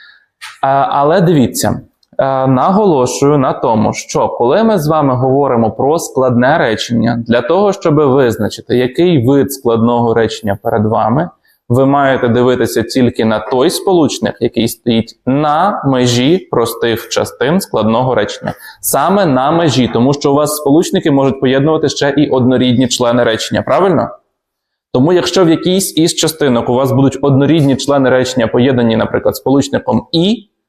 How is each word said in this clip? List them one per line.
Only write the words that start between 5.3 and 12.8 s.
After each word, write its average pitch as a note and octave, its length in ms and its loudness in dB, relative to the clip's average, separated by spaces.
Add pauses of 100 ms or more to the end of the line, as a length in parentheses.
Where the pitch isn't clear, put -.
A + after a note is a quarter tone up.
про C#3+ 280 0
складне C3 580 0
речення, A#2 680 -2
для A#2 140 2
того, F#3+ 320 0
щоб E3 220 0
визначити, B2 840 0
який B2+ 480 0
вид C#3 280 2
складного A#2 600 0
речення A2 500 -2
перед A2+ 220 -2
вами, A2+ 440 -2 (400)
ви B2+ 160 2
маєте C3+ 420 0
дивитися A#2+ 560 0